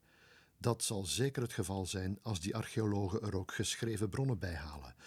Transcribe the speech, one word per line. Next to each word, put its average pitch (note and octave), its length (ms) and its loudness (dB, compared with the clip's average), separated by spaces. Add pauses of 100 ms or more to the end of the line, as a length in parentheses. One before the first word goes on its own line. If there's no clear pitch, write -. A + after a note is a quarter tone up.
(600)
Dat A#2 220 2
zal G2 220 0
zeker B2+ 380 2
het A#2 100 -2
geval F#2+ 340 0
zijn F#2+ 360 0
als G#2 180 -2
die G2 160 0
archeologen G2+ 640 2
er G2+ 140 0
ook F#2 180 -2
geschreven G#2+ 540 0
bronnen C3 300 2
bij F2 160 -2
halen, D2 400 -8 (120)